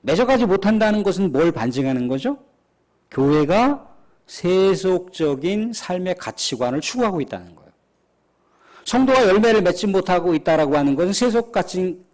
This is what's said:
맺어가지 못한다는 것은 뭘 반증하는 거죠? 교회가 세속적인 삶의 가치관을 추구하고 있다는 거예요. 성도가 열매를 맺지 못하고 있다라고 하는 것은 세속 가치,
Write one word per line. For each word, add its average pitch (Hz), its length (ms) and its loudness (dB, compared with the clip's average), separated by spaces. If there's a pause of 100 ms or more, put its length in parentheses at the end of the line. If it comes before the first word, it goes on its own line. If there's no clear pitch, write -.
맺어가지 240 460 2
못한다는 214 560 2
것은 190 280 0
뭘 160 220 2
반증하는 127 560 -2
거죠? 135 300 -4 (720)
교회가 151 760 0 (380)
세속적인 185 1500 -2
삶의 185 420 -6
가치관을 127 680 -6
추구하고 208 400 -2
있다는 90 360 -10
거예요. - 140 -20 (1120)
성도가 262 420 2
열매를 214 360 4
맺지 175 260 0
못하고 180 460 0
있다라고 156 420 2
하는 143 180 2
것은 175 180 0
세속 233 380 0
가치, 185 480 -4 (160)